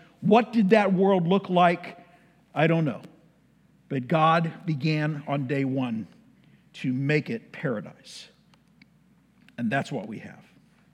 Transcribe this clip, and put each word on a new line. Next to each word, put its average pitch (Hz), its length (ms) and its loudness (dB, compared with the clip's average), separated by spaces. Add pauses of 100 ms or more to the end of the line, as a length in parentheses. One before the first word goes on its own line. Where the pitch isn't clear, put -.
(220)
What 226 300 4
did 208 180 2
that 208 220 6
world 185 360 2
look 190 220 0
like? 175 480 2 (560)
I 151 120 2
don't 165 180 2
know. 127 180 -6 (840)
But 127 200 -6
God 165 420 2 (140)
began 151 640 -4
on 143 180 -4
day 139 180 -2
one 123 420 -4 (680)
to - 180 -4
make 143 380 -2
it 113 220 -10
paradise. - 760 -10 (1300)
And 117 120 -2
that's 139 220 -2
what 110 160 -8
we 107 100 -12
have. - 240 -18 (520)